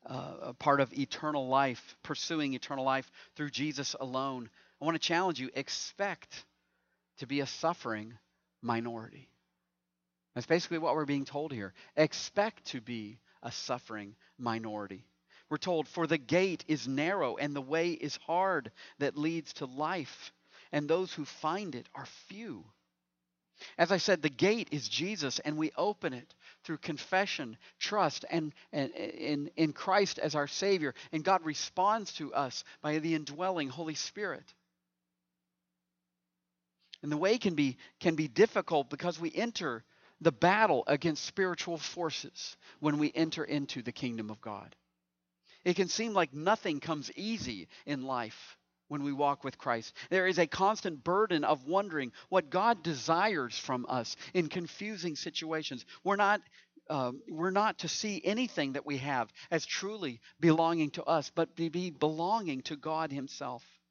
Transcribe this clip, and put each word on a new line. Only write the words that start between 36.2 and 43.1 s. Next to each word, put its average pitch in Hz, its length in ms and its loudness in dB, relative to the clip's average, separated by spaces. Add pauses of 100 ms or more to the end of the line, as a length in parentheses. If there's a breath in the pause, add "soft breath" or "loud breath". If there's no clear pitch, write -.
And 147 80 -4
the 151 60 0
way 196 200 4
can 196 160 2
be, 143 240 2 (220 loud breath)
can 165 160 4
be 151 120 0
difficult 160 600 4
because 160 300 -4
we 165 140 -2
enter 170 520 -4 (340 soft breath)
the 160 120 6
battle 180 560 4
against 147 380 2
spiritual 180 520 -2
forces - 800 -6 (220 loud breath)
when 147 180 2
we 151 160 2